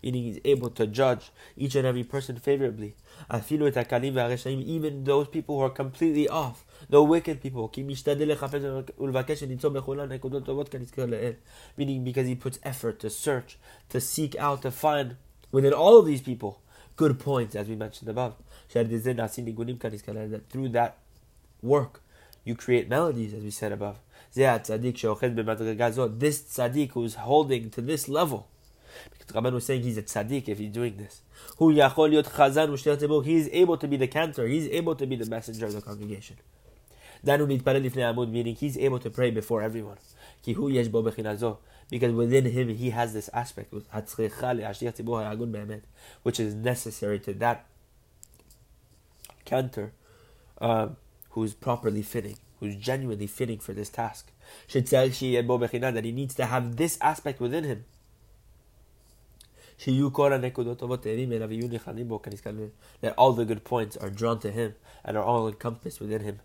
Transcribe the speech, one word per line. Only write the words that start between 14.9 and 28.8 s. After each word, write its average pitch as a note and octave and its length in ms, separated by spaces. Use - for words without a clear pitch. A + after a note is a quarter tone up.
within C3+ 200
all F#3+ 260
of G3 80
these C#3+ 160
people A2+ 400
good C#3+ 220
points, B2 360
as G#2 140
we A2+ 60
mentioned G#2+ 340
above. A#2+ 260
That A2+ 1800
through C3 200
that A#2 280
work, C3 400
you A#2 120
create A#2+ 340
melodies, A#2+ 440
as G#2+ 80
we G#2 80
said G#2 220
above. G2+ 260
This B2 340
tzaddik A#2 2250
who A#2+ 140
is G#2+ 100
holding B2 540
to A#2+ 120
this C#3 280
level, C#3 400